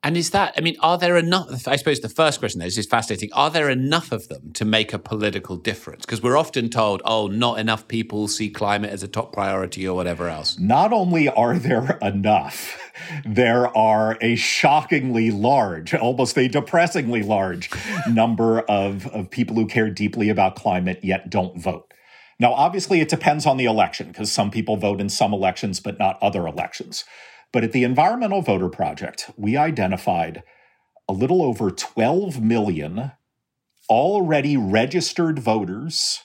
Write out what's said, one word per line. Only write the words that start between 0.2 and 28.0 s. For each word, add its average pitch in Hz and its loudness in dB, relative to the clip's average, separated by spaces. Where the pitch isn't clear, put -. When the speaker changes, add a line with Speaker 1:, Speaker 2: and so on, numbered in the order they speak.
Speaker 1:
that, 196 0
I - -2
mean, 165 4
are 170 4
there 175 4
enough, 165 0
I 131 2
suppose 143 2
the - -8
first 156 2
question 101 -4
there, 85 -6
this 98 -4
is 104 -2
fascinating, 110 -2
are 147 2
there 151 0
enough 135 0
of 104 -8
them 71 -16
to - -6
make 110 0
a 107 -6
political 98 -4
difference? - -8
'Cause 113 -8
we're 127 2
often 135 -2
told, 107 0
"Oh, 110 0
not 113 0
enough 110 -2
people 107 -4
see 104 -4
climate 104 -2
as 95 -8
a 98 -10
top - -6
priority," 95 -4
or 92 -2
whatever 87 -4
else. 78 -4
Speaker 2:
Not 139 4
only 175 2
are 120 2
there 127 0
enough, 101 0
there 120 2
are 110 4
a 113 2
shockingly 131 2
large, 104 0
almost 123 0
a 131 4
depressingly 143 0
large 95 -2
<laughs> 190 -4
number 113 2
of, 98 0
of 98 -8
people 113 -2
who 113 2
care 110 0
deeply 104 -2
about 95 2
climate 92 -2
yet 95 -2
don't 92 -4
vote. 85 -8
Now, 120 6
obviously, 175 2
it 151 0
depends 151 2
on 139 4
the 127 0
election, 110 0
'cause - -6
some 104 0
people 107 -2
vote 101 0
in 98 -2
some 104 0
elections, 95 -2
but - -10
not 95 0
other 101 0
elections. - -8
But 117 2
at 113 -2
the 123 2
Environmental 190 2